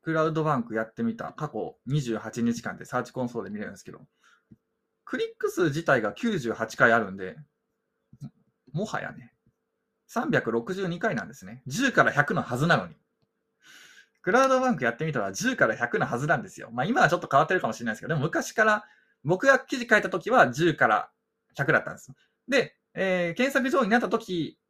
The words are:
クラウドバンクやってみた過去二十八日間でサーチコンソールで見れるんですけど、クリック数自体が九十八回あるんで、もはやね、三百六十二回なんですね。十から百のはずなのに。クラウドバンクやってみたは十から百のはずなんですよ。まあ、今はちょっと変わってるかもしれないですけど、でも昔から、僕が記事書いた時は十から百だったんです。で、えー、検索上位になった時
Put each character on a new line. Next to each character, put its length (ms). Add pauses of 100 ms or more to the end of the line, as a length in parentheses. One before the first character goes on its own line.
ク 120
ラ 120
ウ 80
ド 100
バ 140
ン 60
ク 120
や 80
っ 100
て 100
み 120
た 180
過 160
去 360
二 160
十 160
八 240
日 200
間 160
で 80
サ 140
ー 40
チ 100
コ 100
ン 60
ソ 100
ー 40
ル 60
で 40
見 60
れ 60
る 60
ん 20
で 40
す 60
け 80
ど、 100 (1040)
ク 120
リ 80
ッ 20 (100)
ク 140
数 140
自 180
体 180
が 120
九 260
十 120
八 260
回 160
あ 60
る 120
ん 40
で、 220 (1400)
も 120
は 160
や 100
ね、 220 (760)
三 240
百 200
六 220
十 140
二 100
回 160
な 100
ん 40
で 80
す 100
ね。 220
十 240
か 120
ら 80
百 220
の 80
は 160
ず 80
な 120
の 100
に。 80 (1300)
ク 80
ラ 160
ウ 20
ド 100
バ 120
ン 60
ク 60
や 80
っ 60
て 80
み 80
た 80
は 100
十 240
か 120
ら 80
百 240
の 80
は 100
ず 80
な 120
ん 40
で 80
す 100
よ。 140
ま 100
あ、 40
今 140
は 80
ち 60
ょ 40
っ 20
と 100
変 60
わ 80
っ 20
て 60
る 80
か 60
も 60
し 80
れ 40
な 60
い 20
で 40
す 20
け 80
ど、 80
で 0
も 60
昔 320
か 100
ら、 220 (380)
僕 220
が 140
記 180
事 100
書 80
い 60
た 80
時 220
は 200
十 220
か 140
ら 240 (440)
百 160
だ 80
っ 40
た 80
ん 40
で 40
す。 120 (360)
で、 280 (200)
え 380
ー、 40
検 160
索 160
上 120
位 20
に 60
な 80
っ 40
た 80
時 480 (120)